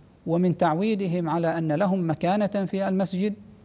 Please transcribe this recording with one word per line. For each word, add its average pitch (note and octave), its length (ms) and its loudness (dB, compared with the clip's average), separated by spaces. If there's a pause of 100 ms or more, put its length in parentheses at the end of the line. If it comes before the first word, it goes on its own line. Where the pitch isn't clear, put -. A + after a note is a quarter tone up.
(280)
ومن F3 300 2
تعويدهم F3+ 720 0
على E3 280 0
أن D#3+ 140 0
لهم F3+ 380 0
مكانة G3 560 0
في F#3+ 220 -2
المسجد F#3+ 460 0 (320)